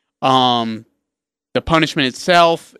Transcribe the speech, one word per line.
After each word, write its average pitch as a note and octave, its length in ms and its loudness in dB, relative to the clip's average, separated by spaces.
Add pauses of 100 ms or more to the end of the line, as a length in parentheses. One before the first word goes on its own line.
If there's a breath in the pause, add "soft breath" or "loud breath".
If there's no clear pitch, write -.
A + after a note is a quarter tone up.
(220)
um, A#2+ 640 0 (680)
the B2 80 -2
punishment D3+ 460 -2
itself, E3+ 720 0